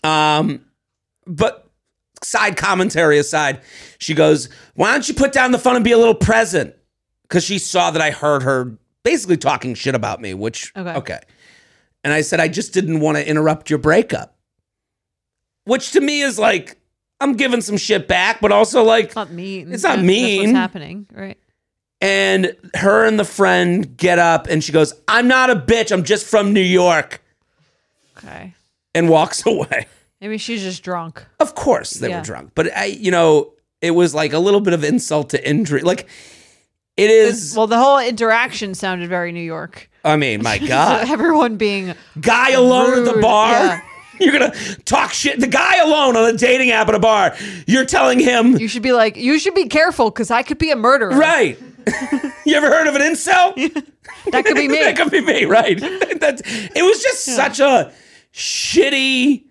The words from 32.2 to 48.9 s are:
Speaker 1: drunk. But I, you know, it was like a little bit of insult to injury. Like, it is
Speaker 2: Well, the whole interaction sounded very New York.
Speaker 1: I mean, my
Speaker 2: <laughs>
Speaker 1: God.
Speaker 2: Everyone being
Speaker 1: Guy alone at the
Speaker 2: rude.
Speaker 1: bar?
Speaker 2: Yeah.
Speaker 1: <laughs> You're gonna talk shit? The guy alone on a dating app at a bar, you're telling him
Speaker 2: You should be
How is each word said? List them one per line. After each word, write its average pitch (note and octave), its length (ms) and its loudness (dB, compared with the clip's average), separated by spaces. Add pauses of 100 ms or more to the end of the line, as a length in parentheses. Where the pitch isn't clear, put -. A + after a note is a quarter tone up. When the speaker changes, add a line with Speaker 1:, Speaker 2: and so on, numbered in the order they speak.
Speaker 1:
drunk. - 300 -14
But D#3+ 200 -2
I, G3+ 100 -4
you G3+ 260 -4
know, D#3+ 420 2 (280)
it E3+ 100 -2
was E3 240 2
like D3+ 180 -2
a D#3+ 60 0
little G3+ 220 2
bit F#3+ 120 0
of D#3 120 -2
insult D3+ 460 -2
to - 180 -4
injury. D3 320 0
Like, F3+ 260 -2 (880)
it G#3 140 2
is A3 460 4
Speaker 2:
Well, A3 120 0
the A3+ 100 0
whole C#4 220 4
interaction A3+ 760 -2
sounded F3+ 340 -6
very F3 240 -4
New E3+ 100 -8
York. E3 460 -12 (160)
Speaker 1:
I D#3 100 4
mean, B2 260 -2
my A2 160 0
Speaker 2:
<laughs> - 100 -6
Speaker 1:
God. G3 420 2
Speaker 2:
Everyone D4 480 0
being G3 380 -4 (260)
Speaker 1:
Guy A#3+ 300 2
alone B3+ 480 4
at A#3+ 60 0
the A#3 100 0
Speaker 2:
rude. G#3+ 60 2
Speaker 1:
bar? A3 300 4
Speaker 2:
Yeah. A#3 300 0 (180)
Speaker 1:
<laughs> - 220 -20
You're D4 120 4
gonna C4+ 200 0 (300)
talk - 300 -2
shit? C#4 260 -4
The C4 80 2
guy F#4 340 2
alone D4 360 4
on A3+ 160 4
a A3+ 40 -4
dating B3+ 340 2
app A3 180 2
at G#3+ 60 2
a G3 40 0
bar, G#3 340 4 (340)
you're B3+ 180 2
telling B3+ 340 2
him B3 380 4
Speaker 2:
You A3+ 100 -2
should A3+ 160 -8
be B3+ 80 0